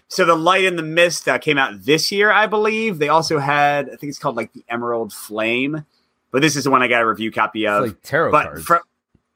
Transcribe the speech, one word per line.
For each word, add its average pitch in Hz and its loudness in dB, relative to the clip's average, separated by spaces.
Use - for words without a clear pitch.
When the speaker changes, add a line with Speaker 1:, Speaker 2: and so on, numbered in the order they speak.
Speaker 1:
So 180 0
the 170 6
Light 180 2
in 185 0
the 165 -6
Mist, 160 0
uh, 131 2
came 147 -2
out 104 -2
this 156 2
year, 202 2
I 208 4
believe. 214 -2
They 147 0
also 156 2
had, 143 2
I 113 -14
think 143 -10
it's - -14
called, 131 -6
like, 113 -8
the 117 -20
Emerald 117 -4
Flame, 123 -4
but 131 2
this 151 2
is 139 -4
the 139 0
one 131 4
I 123 2
got 120 2
a 117 2
review 110 -2
copy 107 -2
of. 104 2
Speaker 2:
It's 98 -4
like - -20
tarot 147 -2
Speaker 1:
But 147 4
Speaker 2:
cards. 78 -12
Speaker 1:
fro-, 170 2